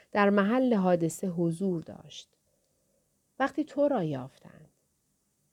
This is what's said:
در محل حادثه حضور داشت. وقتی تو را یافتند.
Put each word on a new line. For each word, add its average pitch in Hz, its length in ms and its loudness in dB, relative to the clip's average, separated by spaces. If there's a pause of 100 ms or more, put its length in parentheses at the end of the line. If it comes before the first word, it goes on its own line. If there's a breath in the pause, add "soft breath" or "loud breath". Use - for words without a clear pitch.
(120)
در 202 180 4
محل 220 440 2
حادثه 180 540 0
حضور 170 540 -2
داشت. - 480 -18 (1080)
وقتی 269 240 -2
تو 294 240 0
را 254 160 0
یافتند. 147 640 -8 (840)